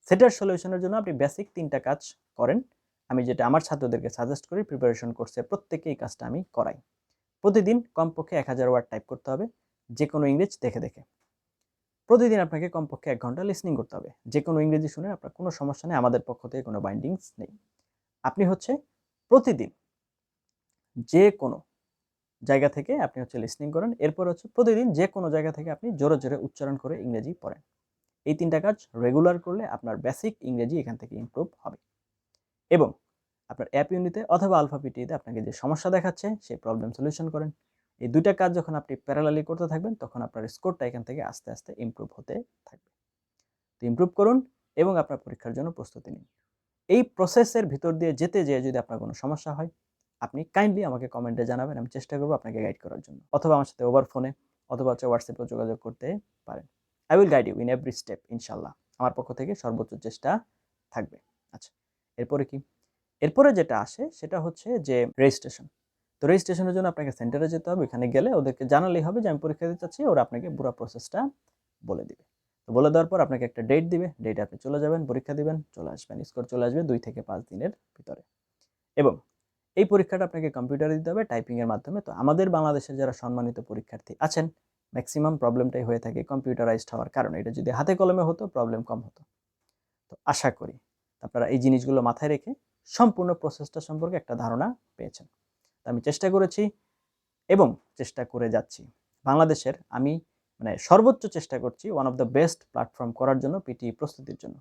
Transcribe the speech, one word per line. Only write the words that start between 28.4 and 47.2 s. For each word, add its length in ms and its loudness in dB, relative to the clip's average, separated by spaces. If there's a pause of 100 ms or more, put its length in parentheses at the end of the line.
কাজ 100 4 (280)
রেগুলার 420 6
করলে 180 -4 (120)
আপনার 200 -6 (100)
বেসিক 280 -4 (160)
ইংরেজি 320 -2
এখান 200 -8
থেকে 120 -16 (100)
ইমপ্রুভ 240 -6 (160)
হবে। 140 -12 (1000)
এবং 140 6 (600)
আপনার 220 -8
অ্যাপ 200 2
ইউনিতে 280 -2 (140)
অথবা 260 4
আলফা 220 -2
পিটিতে 360 -8
আপনাকে 280 -10
যে 40 -8 (100)
সমস্যা 340 -2
দেখাচ্ছে, 320 -2 (180)
সেই 180 -10
প্রবলেম 340 -4
সলিউশন 360 -4
করেন। 160 -4 (540)
এই 100 -4
দুইটা 180 6 (100)
কাজ 80 4 (100)
যখন 220 -6
আপনি 120 -10 (120)
প্যারালালি 440 0
করতে 220 -4
থাকবেন, 220 -4 (100)
তখন 240 -12
আপনার 160 -10 (120)
স্কোরটা 340 -4
এখান 180 -10
থেকে 140 -8 (100)
আস্তে 240 -18
আস্তে 160 -20 (140)
ইমপ্রুভ 320 -10
হতে 180 -12 (320)
থাকবে। 240 -20 (840)
তো 120 -12
ইমপ্রুভ 200 2 (100)
করুন 180 6 (440)
এবং 120 4 (100)
আপনার 220 -6
পরীক্ষার 320 -12
জন্য 200 -4
প্রস্তুতি 380 -16
নিন। 100 -20 (680)
এই 80 8 (160)
প্রসেসের 540 4